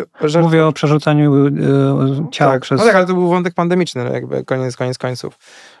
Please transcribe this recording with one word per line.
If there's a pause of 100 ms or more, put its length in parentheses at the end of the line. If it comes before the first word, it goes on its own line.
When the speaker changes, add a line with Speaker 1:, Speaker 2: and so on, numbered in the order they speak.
(220)
Speaker 1:
żart-
Speaker 2:
Mówię
o
przerzucaniu,
e, (800)
ciał
Speaker 1:
Tak.
Speaker 2:
przez
Speaker 1:
No
tak,
ale
to
był
wątek
pandemiczny,
jakby
koniec,
koniec
końców. (420)